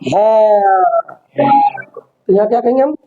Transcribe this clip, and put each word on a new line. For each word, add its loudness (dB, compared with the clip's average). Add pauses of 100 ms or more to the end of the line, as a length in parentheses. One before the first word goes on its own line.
हेयर। 2 (1120)
तो -6
यहाँ 2
क्या -2
कहेंगे 0
हम? -2 (120)